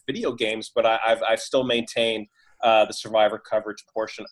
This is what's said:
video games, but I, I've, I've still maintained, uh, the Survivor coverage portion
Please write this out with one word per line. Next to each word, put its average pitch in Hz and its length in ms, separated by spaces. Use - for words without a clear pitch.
video 170 260
games, 110 420
but 113 120
I, 113 180
I've, 113 240
I've - 120
still 131 240
maintained, 117 640
uh, 110 240
the 110 80
Survivor 107 440
coverage 107 540
portion 110 400